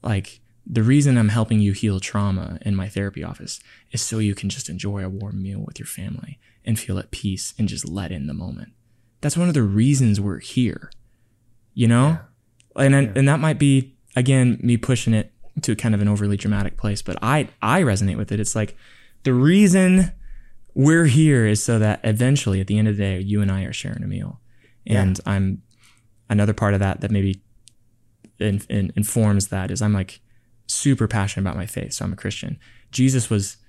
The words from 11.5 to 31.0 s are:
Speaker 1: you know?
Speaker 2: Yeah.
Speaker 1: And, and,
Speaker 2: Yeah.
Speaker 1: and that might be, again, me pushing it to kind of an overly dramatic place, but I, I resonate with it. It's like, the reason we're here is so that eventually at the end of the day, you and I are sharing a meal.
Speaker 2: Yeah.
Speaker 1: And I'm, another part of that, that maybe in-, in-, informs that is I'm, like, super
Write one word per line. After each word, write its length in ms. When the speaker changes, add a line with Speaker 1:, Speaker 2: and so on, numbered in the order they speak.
Speaker 1:
you 120
know? 320
Speaker 2:
Yeah. 80
Speaker 1:
And, 100
and, 140
Speaker 2:
Yeah. 80
Speaker 1:
and 120
that 120
might 180
be, 360
again, 460
me 160
pushing 340
it 200
to 140
kind 180
of 60
an 80
overly 300
dramatic 400
place, 240
but 200
I, 260
I 220
resonate 340
with 160
it. 80
It's 160
like, 180
the 100
reason 800
we're 320
here 400
is 160
so 160
that 260
eventually 560
at 80
the 100
end 100
of 80
the 60
day, 180
you 220
and 100
I 120
are 100
sharing 280
a 60
meal. 320
Speaker 2:
Yeah. 160
Speaker 1:
And 240
I'm, 360
another 240
part 180
of 80
that, 220
that 80
maybe 320
in-, 300
in-, 280
informs 520
that 220
is 120
I'm, 100
like, 280
super 400